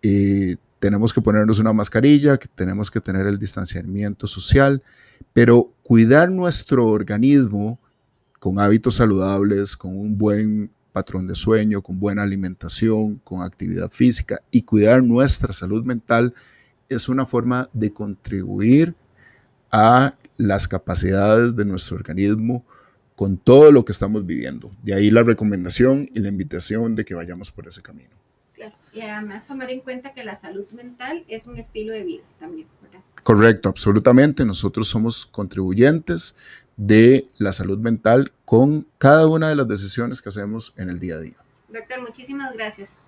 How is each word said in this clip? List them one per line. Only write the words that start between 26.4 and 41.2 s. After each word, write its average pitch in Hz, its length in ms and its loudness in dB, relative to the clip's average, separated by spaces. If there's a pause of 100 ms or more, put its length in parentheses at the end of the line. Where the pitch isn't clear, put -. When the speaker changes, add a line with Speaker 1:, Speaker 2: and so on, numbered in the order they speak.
Speaker 1:
de 107 100 -6
que 92 100 -14
vayamos 87 360 -16
por - 180 -20
ese 92 140 -20
camino. - 260 -20 (460)
Speaker 2:
Claro, 214 200 -20 (200)
y 226 80 -16
además 214 440 -14
tomar 262 240 -12
en 254 100 -10
cuenta 254 340 -16
que 247 100 -20
la 202 120 -14
salud 202 340 -16
mental 247 580 -14
es 220 180 -16
un 240 120 -18
estilo 220 340 -12
de 214 100 -10
vida 180 200 -12 (160)
también, 320 280 -16 (160)
¿verdad? - 180 -20 (220)
Speaker 1:
Correcto, 107 460 2
absolutamente. 123 800 2
Nosotros 104 420 -4
somos 113 380 -6
contribuyentes 113 1080 -2 (440)
de 113 580 6
la 101 160 -4
salud 98 260 -6
mental 117 540 0 (140)
con 143 400 2 (100)
cada 156 300 6
una 156 240 0
de 151 60 -2
las 131 120 -2
decisiones 107 540 -8
que 104 80 -14
hacemos 107 480 -12
en 92 100 -10
el 87 100 -10
día 85 180 -10
a 80 40 -12